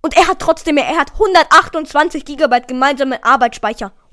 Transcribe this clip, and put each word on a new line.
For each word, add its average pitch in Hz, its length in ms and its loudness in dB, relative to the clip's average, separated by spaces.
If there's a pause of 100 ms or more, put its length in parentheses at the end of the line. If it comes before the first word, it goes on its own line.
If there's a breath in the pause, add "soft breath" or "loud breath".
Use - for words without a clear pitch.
Und 302 140 -4
er 349 120 4
hat 381 120 -2
trotzdem 320 360 -2
mehr. 277 100 2
Er 320 120 -2
hat 285 200 -4
hundertachtundzwanzig 320 1080 0
Gigabyte 262 420 -2
gemeinsamen 262 540 -2
Arbeitsspeicher. 233 720 -2 (200)